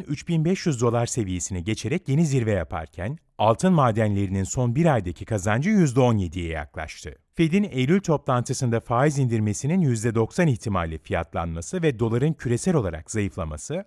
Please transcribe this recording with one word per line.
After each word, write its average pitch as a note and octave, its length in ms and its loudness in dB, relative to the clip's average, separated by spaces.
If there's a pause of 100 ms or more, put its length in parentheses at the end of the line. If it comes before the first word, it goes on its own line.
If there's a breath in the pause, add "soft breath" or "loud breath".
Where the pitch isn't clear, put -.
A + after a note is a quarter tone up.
üç - 200 -6
bin E3 180 2
beş F#3 200 0
yüz C3 160 0
dolar A#2 240 2
seviyesini F#2 580 -4
geçerek A2 460 -4
yeni D3+ 160 2
zirve C3 260 0
yaparken F2+ 680 -6 (200)
altın A2+ 360 4
madenlerinin G2+ 680 2
son A#2+ 320 -2
bir E3 100 2
aydaki G2+ 400 0
kazancı A2 440 0
yüzde D#3+ 300 4
on B2 180 6
yediye F2 300 -4
yaklaştı. D#2 680 -10 (200)
Fed'in E3 280 2
Eylül C3 360 2
toplantısında B2 800 0
faiz C#3 400 0
indirmesinin A#2+ 600 0
yüzde A#2+ 340 2
doksan A#2 320 2
ihtimalle F#2 500 -2
fiyatlanması E2+ 840 -6
ve C#3+ 180 0
doların A#2 340 2
küresel B2 420 -2
olarak F2 360 -2
zayıflaması G2 760 -6